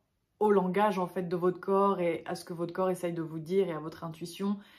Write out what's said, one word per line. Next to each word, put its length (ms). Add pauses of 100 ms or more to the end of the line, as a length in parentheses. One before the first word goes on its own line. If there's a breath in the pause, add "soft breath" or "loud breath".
(400)
au 120
langage, 460
en 100
fait, 160
de 120
votre 240
corps 400
et 260
à 100
ce 100
que 80
votre 200
corps 160
essaye 240
de 80
vous 180
dire 280
et 60
à 60
votre 260
intuition. 540 (200 loud breath)